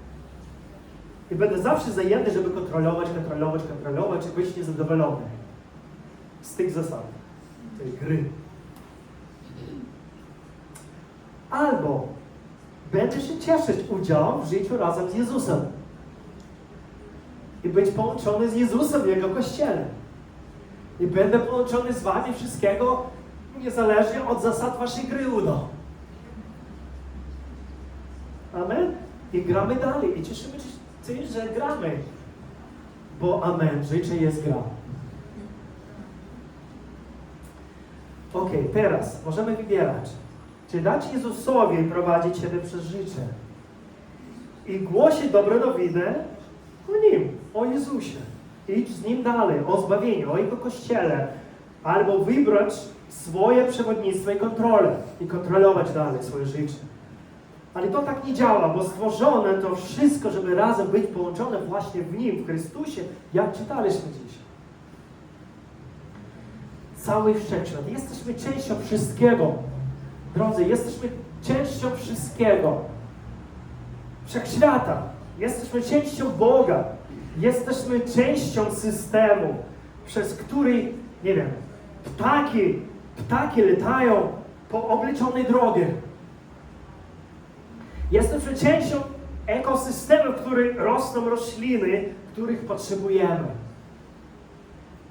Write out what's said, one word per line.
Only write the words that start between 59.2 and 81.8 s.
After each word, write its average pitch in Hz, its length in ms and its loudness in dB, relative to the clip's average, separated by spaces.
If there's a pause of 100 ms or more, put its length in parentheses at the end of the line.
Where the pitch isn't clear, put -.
to 190 220 0
wszystko, - 560 2
żeby 185 240 0
razem 202 320 6
być 220 200 4
połączone 185 500 -2
właśnie 180 440 -4
w 170 160 -6
Nim, 226 260 0
w - 20 -10
Chrystusie, 165 560 -6 (320)
jak 208 200 2
czytaliśmy - 580 -2
dziś. - 260 -14 (2500)
Cały 214 380 2
wszechświat. 170 580 -4
Jesteśmy 247 420 -8
częścią 262 420 -4 (100)
wszystkiego. 214 680 4 (800)
Drodzy, 220 280 2
jesteśmy - 460 0 (320)
częścią 262 540 -2
wszystkiego. 214 880 2 (1400)
Wszechświata. 240 760 2 (380)
Jesteśmy 240 420 -2
częścią 285 480 0
Boga. 226 540 4 (540)
Jesteśmy 247 640 2
częścią 240 720 2
systemu, 202 840 2 (500)
przez - 280 -4
który, 247 600 2 (300)
nie 190 100 4
wiem, 139 160 2 (540)